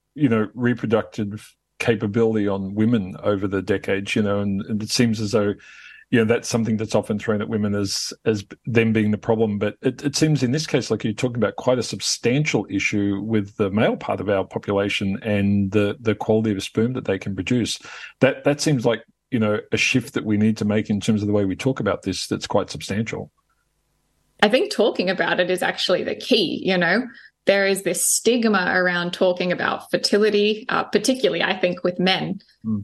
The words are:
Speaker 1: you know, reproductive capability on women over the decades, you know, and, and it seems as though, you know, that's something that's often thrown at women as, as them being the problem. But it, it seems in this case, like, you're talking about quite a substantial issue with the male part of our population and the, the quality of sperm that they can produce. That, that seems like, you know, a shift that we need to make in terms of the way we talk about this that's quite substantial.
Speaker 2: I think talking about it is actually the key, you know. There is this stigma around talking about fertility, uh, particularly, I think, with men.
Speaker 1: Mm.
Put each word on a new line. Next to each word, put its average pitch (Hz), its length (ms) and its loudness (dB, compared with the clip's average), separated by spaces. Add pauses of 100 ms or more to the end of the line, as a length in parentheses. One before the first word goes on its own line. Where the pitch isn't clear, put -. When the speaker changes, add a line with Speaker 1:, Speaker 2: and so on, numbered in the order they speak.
(140)
Speaker 1:
you 151 160 2
know, 107 240 2
reproductive 110 1000 -2 (240)
capability 110 680 2
on 98 280 -2
women 107 480 0
over 104 240 0
the 98 140 -2
decades, 101 540 -2
you 113 60 4
know, 101 180 0
and, 101 240 -2
and 107 200 -4
it 107 80 -8
seems 113 280 2
as 104 120 -4
though, 101 240 2 (560)
you 123 80 6
know, 110 60 4
that's 113 220 2
something 113 300 0
that's 107 160 -4
often 107 240 0
thrown 104 240 -2
at - 80 -6
women 107 240 -2
as, 101 400 -4 (120)
as 107 200 0 (220)
them 113 260 2
being 107 160 2
the 104 80 0
problem. 110 400 0
But 104 240 -4
it, 127 220 -2
it 147 120 -2
seems 151 280 2
in 120 80 2
this 156 160 -2
case, 127 240 -2
like, 107 120 0
you're 110 100 -2
talking 120 240 -2
about 104 180 0
quite 127 240 0
a 110 40 -2
substantial 120 840 -2
issue 101 540 0
with 107 320 -2
the 98 160 0
male 135 260 2
part - 220 -4
of 95 100 -4
our 98 140 2
population 101 800 -2
and 101 480 2
the, 104 280 2
the 110 140 0
quality 110 380 0
of 95 100 -2
sperm 117 320 -2
that 123 120 -6
they 98 120 -2
can 101 160 -8
produce. 101 460 -2 (400)
That, 135 240 2
that 147 180 2
seems 131 240 2
like, 113 180 2 (280)
you 120 80 0
know, 107 200 2 (120)
a - 60 2
shift - 360 0
that - 120 -4
we 107 120 2
need 107 200 4
to 107 80 -2
make 104 260 0
in 101 80 0
terms 107 220 2
of 104 60 -2
the 104 60 2
way 104 120 2
we 95 100 -2
talk 131 240 -2
about 98 240 -2
this - 240 -4
that's 151 180 -4
quite 98 240 0
substantial. - 640 -6 (1120)
Speaker 2:
I 208 80 6
think 240 220 2
talking 214 380 2
about 175 300 0
it 180 100 0
is 180 140 -2
actually 180 400 0
the - 120 -4
key, - 500 0
you 185 120 2
know. 185 300 2 (380)
There 196 200 4
is 196 180 0
this 180 220 -2
stigma 220 680 2
around 175 380 0
talking 180 420 0
about - 360 -2
fertility, 208 800 2
uh, - 160 0
particularly, 202 600 0
I 190 140 0
think, 180 260 -2
with 180 140 -2
men. 180 420 0 (260)
Speaker 1:
Mm. 214 180 -2